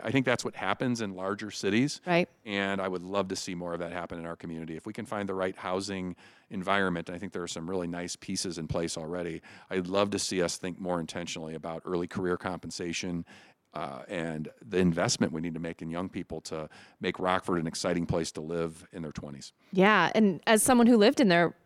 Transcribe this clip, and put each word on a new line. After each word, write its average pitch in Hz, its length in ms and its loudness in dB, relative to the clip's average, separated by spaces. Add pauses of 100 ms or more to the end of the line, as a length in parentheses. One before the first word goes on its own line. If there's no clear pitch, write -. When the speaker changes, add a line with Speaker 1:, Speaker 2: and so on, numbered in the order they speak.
Speaker 1:
I 113 40 -2
think 131 140 4
that's 123 180 2
what 110 120 -6
happens 113 440 0
in 101 160 -4
larger 101 340 -4
cities. 107 560 2
Speaker 2:
Right. 175 220 4 (180)
Speaker 1:
And 98 360 0
I 95 80 -2
would 90 140 -4
love 95 260 0
to 95 80 -4
see 95 180 -6
more 87 180 -6
of 85 60 -4
that 85 140 -6
happen 87 260 -8
in 82 60 -8
our 82 100 -8
community. 82 400 -8
If 80 100 -12
we 107 60 -8
can 110 140 -8
find 101 240 -4
the 95 40 -2
right 95 220 0
housing 95 640 -4 (360)
environment. 95 560 2
I 90 80 -8
think 95 160 -10
there 90 100 -4
are 85 40 -4
some 82 220 -8
really 90 180 -2
nice 87 280 -6
pieces 95 420 -6
in 80 100 -6
place 85 300 -2
already. 85 440 -6 (280)
I'd 92 180 -2
love 101 240 4
to 101 80 0
see 92 220 0
us 85 160 0
think 90 220 -6
more 90 200 0
intentionally 80 560 -6
about 80 300 -8
early 87 220 0
career 90 300 0
compensation, 87 880 -6 (480)
uh, 71 340 -8
and 80 400 -4 (220)
the 90 80 0
investment 87 560 2
we 80 80 -4
need 82 140 -6
to 82 40 -8
make 82 220 -8
in 80 80 -8
young 87 180 -4
people 85 340 -10
to 78 280 -8 (320)
make 90 180 -2
Rockford 92 400 2
an 80 80 0
exciting 87 380 -2
place 82 280 0
to 80 80 -8
live 82 520 -4
in 95 80 -8
their 76 100 -8
twenties. 71 400 -12 (200)
Speaker 2:
Yeah, 190 440 6
and 202 320 6
as 220 160 6
someone 240 240 8
who 240 100 10
lived 220 220 6
in 254 80 8
their, 170 280 6 (100)